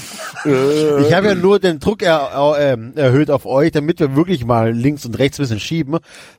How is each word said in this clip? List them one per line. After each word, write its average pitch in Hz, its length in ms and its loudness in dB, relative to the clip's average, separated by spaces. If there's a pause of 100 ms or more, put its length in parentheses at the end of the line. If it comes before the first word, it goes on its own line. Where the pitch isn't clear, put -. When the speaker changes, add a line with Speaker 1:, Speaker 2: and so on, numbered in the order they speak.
(460)
Speaker 1:
äh. 147 600 2
Speaker 2:
Ich 151 60 4
habe 196 160 2
ja 202 60 2
nur 190 240 2
den 170 200 -2
Druck 202 220 -2
er-, 160 320 0
er-, 143 400 2
ähm, 117 220 -8
erhöht 143 360 2
auf 139 140 0
euch, 139 260 2
damit 156 280 -2
wir 135 160 0
wirklich 160 300 0
mal 117 280 2
links 139 320 -2
und 110 120 -8
rechts 135 220 0
ein 143 40 -2
bisschen 113 160 -4
schieben, 156 400 -4 (400)